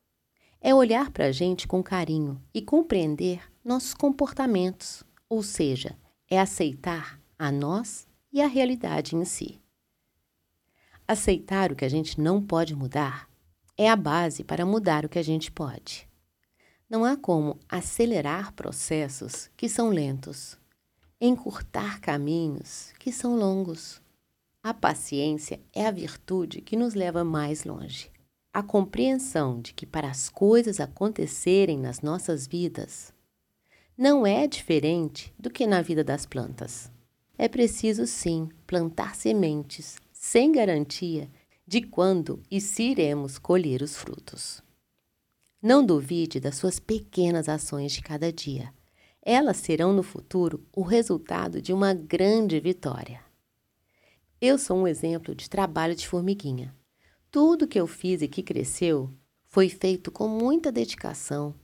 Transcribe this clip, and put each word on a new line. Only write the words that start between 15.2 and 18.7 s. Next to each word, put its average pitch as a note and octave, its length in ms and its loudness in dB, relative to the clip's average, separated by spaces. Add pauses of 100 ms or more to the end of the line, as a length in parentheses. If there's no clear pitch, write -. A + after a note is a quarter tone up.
gente D#3+ 260 -2
pode. - 580 -10 (840)
Não A3+ 140 2
há C#4 100 2
como D#3+ 420 0 (100)
acelerar F3+ 840 -2
processos - 1040 -6